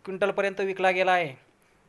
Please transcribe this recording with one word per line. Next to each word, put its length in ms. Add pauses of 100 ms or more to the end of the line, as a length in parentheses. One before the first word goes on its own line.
क्विंटलपर्यंत 560
विकला 300
गेला 200
आहे. 400 (380)